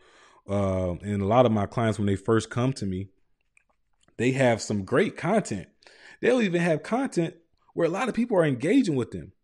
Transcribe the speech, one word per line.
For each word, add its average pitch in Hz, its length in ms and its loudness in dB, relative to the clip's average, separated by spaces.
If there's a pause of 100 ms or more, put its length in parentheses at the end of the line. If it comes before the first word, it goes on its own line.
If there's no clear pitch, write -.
(460)
uh, 95 500 -2
and 101 260 -4
a 98 40 0
lot 120 200 6
of 113 80 2
my 101 140 0
clients, 113 300 -2
when 104 100 -2
they 98 100 2
first 113 320 0
come 127 240 -2
to - 120 -10
me, 95 220 -6 (1080)
they 120 140 0
have 123 320 2
some 104 200 -4
great 127 320 0
content. 160 520 -4 (540)
They'll 240 200 2
even 175 180 0
have 170 220 0
content 220 540 -2 (400)
where 165 100 2
a 156 60 0
lot 214 180 -2
of - 60 -4
people 233 200 0
are 170 100 4
engaging 156 500 2
with 120 160 -2
them 82 200 -12 (120)